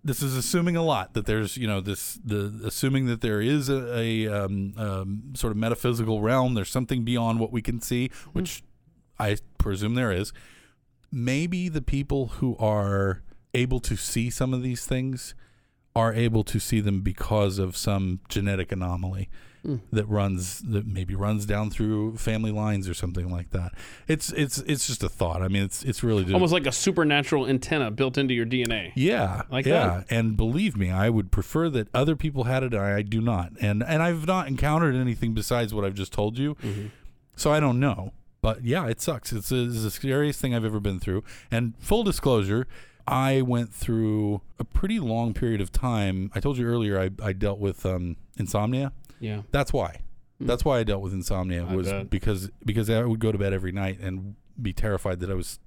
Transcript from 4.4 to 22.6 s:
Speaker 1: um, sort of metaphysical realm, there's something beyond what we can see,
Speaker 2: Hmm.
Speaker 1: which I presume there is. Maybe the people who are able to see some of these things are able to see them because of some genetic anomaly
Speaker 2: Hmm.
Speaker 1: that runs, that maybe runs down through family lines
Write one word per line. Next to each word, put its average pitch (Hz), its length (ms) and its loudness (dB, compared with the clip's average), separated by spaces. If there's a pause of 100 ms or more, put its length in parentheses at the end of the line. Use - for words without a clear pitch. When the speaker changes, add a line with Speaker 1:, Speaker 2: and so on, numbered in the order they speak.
Speaker 1:
um, 98 460 -4 (120)
sort 117 180 -2
of 104 40 -2
metaphysical 113 640 0
realm, 127 340 4
there's 98 160 -2
something 127 340 -2
beyond 113 360 0
what 110 120 0
we 117 100 -2
can 123 180 -4
see, 123 300 -2 (140)
Speaker 2:
Hmm. - 80 -20
Speaker 1:
which - 300 -4 (560)
I 104 180 0 (220)
presume 104 360 0
there 120 180 2
is. 95 200 -2 (800)
Maybe 160 560 0
the 156 140 -2
people 139 440 0 (120)
who 123 180 0
are 101 680 2 (300)
able 127 280 2
to - 160 -2
see 120 340 -2
some 127 220 0
of 127 100 -2
these 123 220 -4
things 131 500 -4 (600)
are 113 180 4
able 113 300 4
to - 160 -2
see 107 220 2
them 98 220 2
because 101 560 2
of 92 180 0
some 98 520 0
genetic 98 440 0
anomaly 92 560 -2 (340)
Speaker 2:
Hmm. 147 140 -4 (160)
Speaker 1:
that 107 140 2
runs, 98 540 0
that 107 260 -2
maybe 95 280 -4
runs 101 320 0
down 104 240 0
through 110 480 0
family 110 320 0
lines 104 360 0